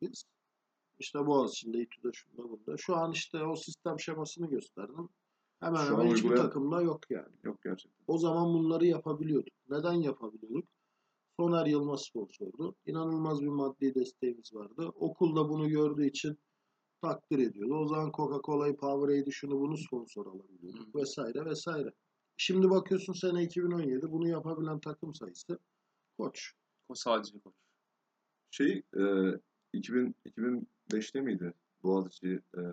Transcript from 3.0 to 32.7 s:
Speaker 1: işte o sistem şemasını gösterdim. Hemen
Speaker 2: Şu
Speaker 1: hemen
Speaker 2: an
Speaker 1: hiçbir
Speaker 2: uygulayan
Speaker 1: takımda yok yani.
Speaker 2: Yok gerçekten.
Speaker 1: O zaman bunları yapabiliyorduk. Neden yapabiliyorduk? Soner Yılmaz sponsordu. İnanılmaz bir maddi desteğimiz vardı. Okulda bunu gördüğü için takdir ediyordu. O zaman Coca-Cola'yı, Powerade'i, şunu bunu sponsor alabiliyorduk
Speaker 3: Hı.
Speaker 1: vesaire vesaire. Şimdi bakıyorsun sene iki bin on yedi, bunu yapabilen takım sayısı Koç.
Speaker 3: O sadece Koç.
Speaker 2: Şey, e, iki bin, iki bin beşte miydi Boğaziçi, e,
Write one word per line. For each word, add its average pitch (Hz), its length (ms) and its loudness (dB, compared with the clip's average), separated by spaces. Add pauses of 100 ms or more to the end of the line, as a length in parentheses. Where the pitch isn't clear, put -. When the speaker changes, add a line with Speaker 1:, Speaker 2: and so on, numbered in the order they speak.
Speaker 1:
işte 156 320 -6
o 160 120 -2
sistem 156 440 -8
şemasını 160 500 -6
gösterdim. 139 600 -6 (500)
Hemen 165 260 0
Speaker 2:
Şu - 0 -
Speaker 1:
hemen 117 200 6
Speaker 2:
an - 0 -
Speaker 1:
hiçbir 113 180 6
Speaker 2:
uygulayan 123 220 6
Speaker 1:
takımda 147 360 0
yok 160 300 0
yani. 92 320 -8
Speaker 2:
Yok 104 200 -8
gerçekten. - 440 -8
Speaker 1:
O 165 100 0
zaman 170 360 4
bunları 165 320 4
yapabiliyorduk. 156 680 2 (160)
Neden 151 240 0
yapabiliyorduk? 117 720 -2 (760)
Soner 170 260 4
Yılmaz 143 360 2
sponsordu. 117 760 -8 (100)
İnanılmaz 156 560 -2
bir 147 60 0
maddi 139 480 0
desteğimiz 123 580 -2
vardı. 110 420 -8
Okulda 156 540 2
bunu 156 200 0
gördüğü 151 360 4
için 147 320 -2 (640)
takdir 151 380 -2
ediyordu. 110 360 2
O 151 120 0
zaman 156 240 0
Coca-Cola'yı, 147 680 0
Powerade'i, 139 540 2
şunu 139 280 -2
bunu 151 180 0
sponsor 113 480 -8
alabiliyorduk 98 680 -16
Speaker 3:
Hı. 147 40 -2
Speaker 1:
vesaire 135 460 -4
vesaire. 156 460 -4 (460)
Şimdi 185 320 6
bakıyorsun 185 440 4
sene 175 300 0
iki 175 200 -2
bin 175 80 2
on 175 100 0
yedi, 143 300 -2
bunu 165 160 0
yapabilen 160 520 -2
takım 151 340 -10
sayısı - 460 -10 (580)
Koç. - 360 -8 (360)
Speaker 3:
O 127 60 -12
sadece 104 440 0
Koç. 95 140 -20 (1000)
Speaker 2:
Şey, 180 320 0 (140)
e, 98 60 4 (720)
iki 113 200 -6
bin, 123 220 0 (100)
iki - 180 -8
bin 123 240 -2 (260)
beşte 110 280 -2
miydi 90 320 -2 (300)
Boğaziçi, 92 580 0 (160)
e, 90 40 -6 (120)